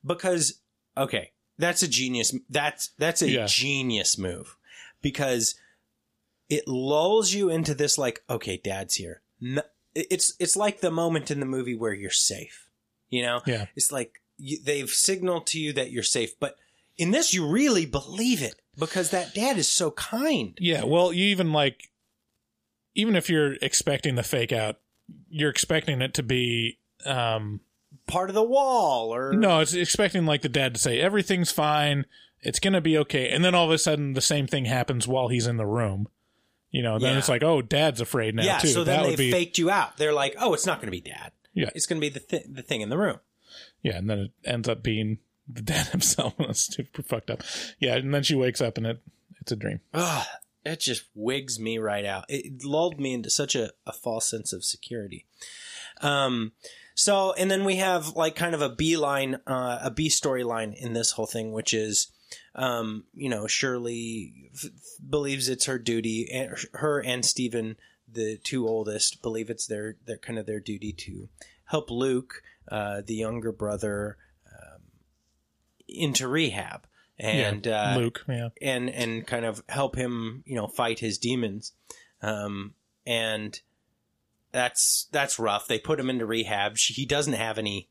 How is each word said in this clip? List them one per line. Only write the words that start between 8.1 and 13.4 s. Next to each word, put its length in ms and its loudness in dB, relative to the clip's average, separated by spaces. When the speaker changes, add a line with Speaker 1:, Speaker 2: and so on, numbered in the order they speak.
Speaker 1:
"Okay, 320 -4
Dad's 340 -4
here." 260 -10
N-, 200 -4
it's, 440 0
it's 180 2
like 240 0
the 100 0
moment 400 0
in 80 -2
the 60 -2
movie 300 -2
where 180 -2
you're 160 -8
safe, 600 -2
you 120 0
know? 240 0